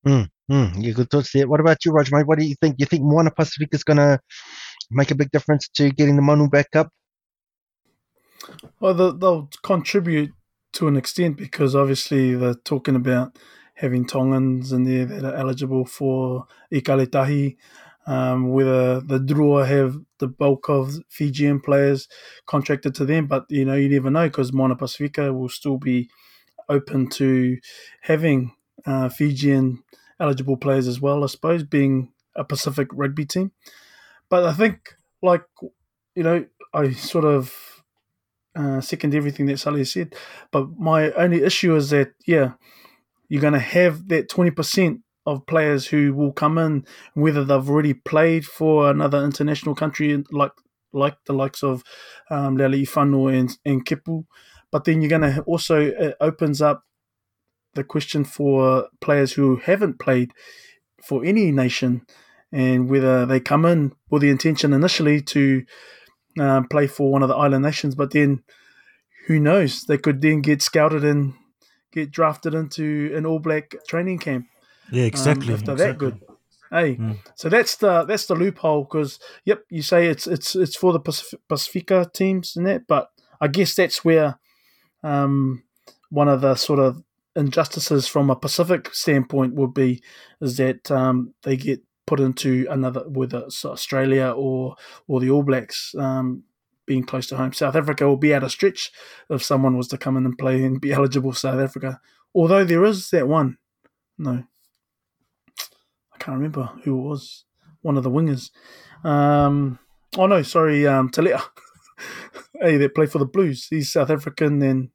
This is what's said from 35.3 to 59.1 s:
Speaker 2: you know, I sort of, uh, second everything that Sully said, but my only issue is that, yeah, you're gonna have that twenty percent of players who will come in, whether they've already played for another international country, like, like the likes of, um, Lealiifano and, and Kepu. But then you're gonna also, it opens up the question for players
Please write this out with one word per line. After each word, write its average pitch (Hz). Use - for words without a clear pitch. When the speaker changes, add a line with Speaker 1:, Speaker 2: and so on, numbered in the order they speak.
Speaker 2:
you 175
know, 165
I 147
sort 151
of, 139
uh, 135
second 147
everything 147
that 139
Sully 147
said, 170
but 147
my 156
only 170
issue 175
is 143
that, 143
yeah, 143
you're 143
gonna 147
have 175
that 160
twenty 175
percent 165
of 139
players 151
who 143
will 143
come 151
in, 156
whether 147
they've 135
already 147
played 156
for 151
another 143
international 147
country, 147
like, 143
like 143
the 143
likes 135
of, 131
um, 139
Lealiifano 135
and, 127
and 135
Kepu. 160
But 147
then 160
you're 151
gonna 156
also, 165
it 147
opens 151
up 147
the 139
question 147
for 135
players 143